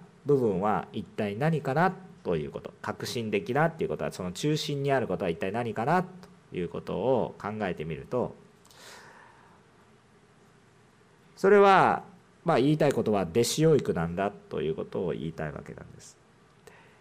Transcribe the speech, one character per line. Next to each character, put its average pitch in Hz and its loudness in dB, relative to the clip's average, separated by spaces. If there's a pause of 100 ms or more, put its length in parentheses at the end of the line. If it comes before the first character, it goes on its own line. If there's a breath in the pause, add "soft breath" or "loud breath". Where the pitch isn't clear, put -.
(260)
部 139 4
分 104 2
は 101 0
一 107 -6
体 101 -6
何 147 0
か 135 -2
な 180 2 (300)
と 90 0
い 73 -4
う 69 -10
こ - -10
と。 - -14
革 107 -8
新 110 -6
的 104 -2
な 151 4
っ 160 0
て - -6
い - 0
う - -2
こ 78 -4
と - -6
は、 73 -4
そ - -10
の 90 -6
中 151 -2
心 143 -4
に 139 0
あ 135 2
る 107 -2
こ 90 -2
と 98 -4
は 85 0
一 85 -2
体 95 -6
何 113 -4
か 110 -4
な 175 0
と 185 -14 (480)
い 90 -4
う 85 -6
こ - -10
と 87 -6
を 101 0
考 101 -8
え 92 -2
て 78 -10
み 80 -8
る 67 -12
と、 117 -4 (3000 loud breath)
そ 196 4
れ 202 8
は、 185 6 (420)
ま 165 2
あ、 117 4
言 143 4
い 151 2
た 151 4
い 135 4
こ 113 0
と 113 0
は 98 2
弟 90 2
子 - -2
養 160 8
育 107 2
な 85 0
ん 85 -4
だ 98 0
と - -8
い 76 -2
う 80 -2
こ 90 -6
と 101 -4
を 78 -2
言 64 -6
い - -8
た 80 -6
い 73 -8
わ - -12
け - -16
な - -18
ん - -20
で - -20
す。 - -20 (840 loud breath)